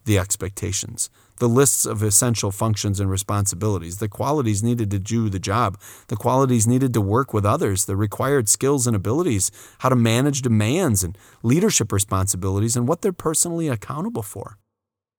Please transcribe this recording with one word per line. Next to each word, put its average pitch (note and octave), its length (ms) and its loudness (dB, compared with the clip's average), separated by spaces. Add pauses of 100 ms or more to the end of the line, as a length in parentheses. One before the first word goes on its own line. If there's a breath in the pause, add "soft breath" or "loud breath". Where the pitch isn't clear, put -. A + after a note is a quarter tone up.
the G#2 120 4
expectations, - 920 -6 (300 soft breath)
the A#2+ 100 2
lists C3+ 380 4
of A2 160 -4
essential G#2+ 480 2
functions G#2 500 -2
and G2 100 0
responsibilities, F#2 880 -2
the G#2+ 100 -4
qualities A2+ 540 0
needed A#2 280 0
to G2+ 80 0
do G#2+ 320 -2
the F#2+ 80 -4
job, G2+ 420 -2 (280 loud breath)
the A#2+ 80 -4
qualities B2 500 2
needed B2+ 260 2
to A#2 80 0
work G#2 320 0
with G2+ 140 2
others, A2 400 0
the G2+ 100 -2
required A#2+ 520 0
skills C3 380 2
and A#2 80 2
abilities, A2 560 0 (280 loud breath)
how B2+ 100 0
to B2+ 80 4
manage B2 460 2
demands A#2 600 2
and F2+ 140 -6 (260 soft breath)
leadership D3 480 2
responsibilities, G2 840 0
and A#2+ 100 0
what C#3 140 0
they're G3 120 0
personally E3 560 -2
accountable C#3 540 -6
for. - 360 -14 (600)